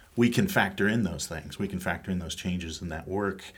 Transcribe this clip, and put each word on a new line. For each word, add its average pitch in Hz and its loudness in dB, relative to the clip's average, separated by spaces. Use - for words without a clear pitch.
we 117 8
can 104 4
factor 98 4
in 113 4
those 80 -2
things. 78 -8
We 98 -2
can 92 -4
factor 90 -4
in 90 -2
those 82 -6
changes 90 -4
in 87 -8
that 80 -8
work 98 -2